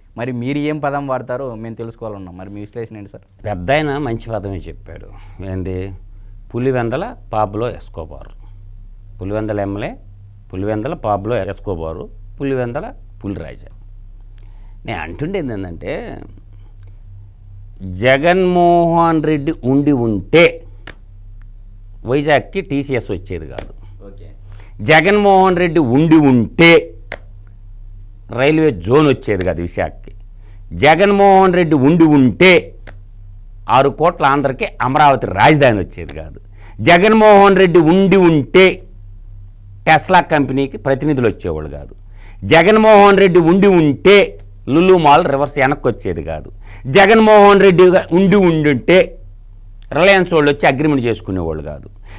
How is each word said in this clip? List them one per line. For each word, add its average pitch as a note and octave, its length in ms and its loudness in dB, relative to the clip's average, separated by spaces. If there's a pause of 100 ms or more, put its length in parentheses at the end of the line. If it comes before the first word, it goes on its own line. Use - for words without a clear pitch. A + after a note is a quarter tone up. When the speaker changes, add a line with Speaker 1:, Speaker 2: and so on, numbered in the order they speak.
(160)
Speaker 1:
మరి B2 160 -10
మీరు B2 260 -6
ఏం D3+ 200 -6
పదం C#3+ 280 -8
వాడతారో B2+ 480 -8
మేము A2+ 200 -14
తెలుసుకోవాలన్నాం. G#2+ 600 -16
మరి F#2+ 140 -18
మీ G#2 100 -16
విశ్లేషణ A2 360 -16
ఏంటి G2+ 140 -20
సార్? - 340 -20
Speaker 2:
పెద్దాయన C3+ 540 -4
మంచి A#2 320 -8
పదమే G2 260 -10
చెప్పాడు. D#2+ 500 -18 (380)
ఏంది? F#2 480 -10 (600)
పులివెందల B2+ 600 -6 (180)
పాబ్లో G#2+ 380 -6
ఎస్కోబార్. D2+ 580 -16 (920)
పులివెందల G#2 380 -8
ఎమ్మెల్యే, G#2 360 -10 (560)
పులివెందల G#2+ 420 -8
పాబ్లో G#2+ 420 -6
ఎస్కోబారు, F2+ 720 -10 (320)
పులివెందల C3+ 520 -8 (320)
పులిరాజా. D#2+ 440 -12 (1160)
నేను G#2 140 -10
అంటుండేది C#3 520 -10
ఏంటంటే, G2+ 640 -12 (1600)
జగన్మోహన్ E3+ 1400 0
రెడ్డి D#3 300 -4 (120)
ఉండి C#3+ 280 0
ఉంటే A#2+ 720 0 (1400)
వైజాగ్కి C#3+ 540 -2
టీసీఎస్ C#3 500 -6
వచ్చేది F2 360 -10
కాదు. B1 220 -14 (380)
Speaker 1:
ఓకే. - 240 -20 (500)
Speaker 2:
జగన్మోహన్ F#3+ 760 2
రెడ్డి E3+ 240 0
ఉండి D3+ 360 2
ఉంటే D3+ 800 2 (1400)
రైల్వే D3+ 400 0
జోన్ A#2+ 380 0
వచ్చేది G#2 360 -4
కాదు E2+ 160 -4
విశాఖకి. F2 540 -10 (580)
జగన్మోహన్ F#3+ 800 2
రెడ్డి E3+ 200 0
ఉండి C#3+ 300 2
ఉంటే D3+ 720 2 (920)
ఆరు C3+ 200 2
కోట్ల E3 360 -2
ఆంధ్రకి C3+ 440 -2 (140)
అమరావతి C3+ 440 2
రాజధాని A#2 520 2
వచ్చేది D#2+ 340 -10
కాదు. D#2 280 -16 (400)
జగన్మోహన్ G3 760 6
రెడ్డి F3+ 220 4
ఉండి F3+ 380 4
ఉంటే F3 640 4 (1040)
టెస్లా E3 340 2
కంపెనీకి C#3 580 -2
ప్రతినిధులు C3+ 500 -2
వచ్చేవాళ్ళు D#2 420 -6
కాదు. C#2+ 240 -18 (500)
జగన్మోహన్ G3+ 720 4
రెడ్డి F#3 200 4
ఉండి F3+ 280 4
ఉంటే F3+ 720 2 (300)
లులు F3+ 300 4
మాల్ D#3 280 4
రివర్స్ C#3 320 -4
వెనక్కి C3+ 300 -2
వచ్చేది F2+ 340 -6
కాదు. D#2 280 -10 (360)
జగన్మోహన్ G3+ 720 4
రెడ్డి F#3 220 4
గా-, F3+ 200 4 (100)
ఉండి F#3 240 2
ఉండుంటే E3 800 2 (760)
రిలయన్స్ F3+ 400 2
వాళ్ళు D3 180 2
వచ్చి D3+ 180 0
అగ్రిమెంట్ C#3 360 0
చేసుకునేవాళ్ళు F#2 580 -6
కాదు. C#2+ 260 -16 (300)